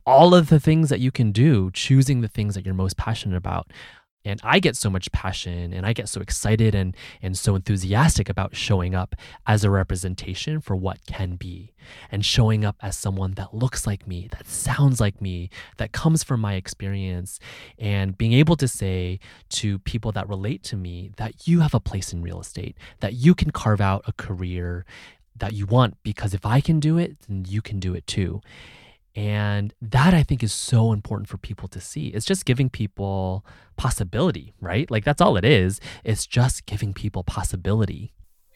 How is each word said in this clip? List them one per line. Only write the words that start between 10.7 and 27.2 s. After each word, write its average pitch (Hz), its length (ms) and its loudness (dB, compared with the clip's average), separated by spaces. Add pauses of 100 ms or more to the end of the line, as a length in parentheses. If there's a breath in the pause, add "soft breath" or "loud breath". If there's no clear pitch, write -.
what 92 300 -6
can 92 280 -6
be 87 380 -12 (360 loud breath)
and 104 160 -4
showing 110 400 4
up 104 160 -2
as 98 160 -8
someone 95 360 -4
that 95 200 -10
looks 117 320 -2
like 101 220 -4
me, 92 240 -10
that - 160 -12
sounds 131 540 2
like 101 200 0
me, 90 300 -6 (280 loud breath)
that 107 120 -6
comes 160 320 0
from 127 180 -2
my 101 140 -2
experience, 95 880 -8 (400 loud breath)
and 98 360 -2
being 113 160 2
able 151 260 6
to 127 100 0
say 92 500 -4 (300 loud breath)
to 98 320 -4
people 113 320 -4
that 98 160 -6
relate 101 340 -6
to - 140 -8
me 90 400 -10
that 113 320 -8
you 170 100 6
have 151 160 2
a 117 60 2
place - 320 -6
in 85 100 -6
real 87 180 -8
estate, - 360 -12 (240 loud breath)
that 101 140 -4
you 143 200 6
can 151 160 0
carve 107 300 0
out 98 260 2
a 107 60 -4
career 90 760 -6 (480 loud breath)
that 98 180 -4
you 98 140 -4
want, 120 380 4
because 101 280 -4
if 98 140 -4
I 120 140 4
can 160 180 2
do 156 180 2
it, 156 200 -2 (100)